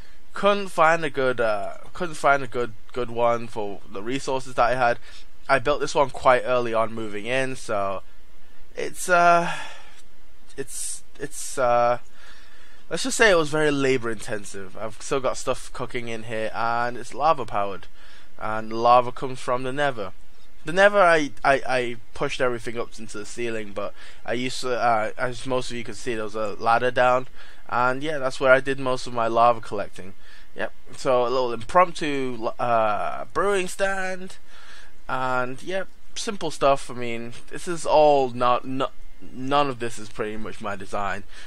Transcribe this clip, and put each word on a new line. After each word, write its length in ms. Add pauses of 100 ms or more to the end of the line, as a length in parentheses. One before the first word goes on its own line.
(320)
Couldn't 360
find 360
a 60
good, 300
uh, 340 (180)
couldn't 240
find 260
a 60
good, 240 (200)
good 180
one 360
for 420
the 140
resources 520
that 180
I 20
had. 240 (500)
I 120
built 200
this 140
one 160
quite 340
early 300
on 180
moving 340
in, 300
so 460 (720)
it's, 340
uh, 440 (1040)
it's, 460 (180)
it's, 380
uh, 400 (880)
let's 160
just 120
say 140
it 60
was 140
very 200
labor 400
intensive. 680
I've 240
still 200
got 160
stuff 360
cooking 360
in 160
here, 300
and 420
it's 180
lava 320
powered, 400 (520)
and 340
lava 400
comes 280
from 220
the 100
Nether. 400 (520)
The 80
Nether, 280
I, 300 (140)
I, 220
I 300 (180)
pushed 260
everything 380
up 200
into 200
the 80
ceiling, 460
but 220 (320)
I 80
used 280
to, 160
uh, 380
as 300
most 240
of 60
you 80
can 100
see, 200
there 100
was 100
a 200
ladder 360
down, 380 (400)
and 340
yeah, 160
that's 220
where 120
I 80
did 180
most 280
of 80
my 120
lava 340
collecting. 540 (420)
Yep. 160 (240)
So 260
a 80
little 220
impromptu, 1080
uh, 720
brewing 360
stand, 680 (720)
and 540
yep, 260 (260)
simple 360
stuff. 400
I 40
mean, 380 (180)
this 180
is 180
all 440
not, 360
not, 260 (400)
none 360
of 100
this 200
is 100
pretty 280
much 240
my 160
design. 480 (220)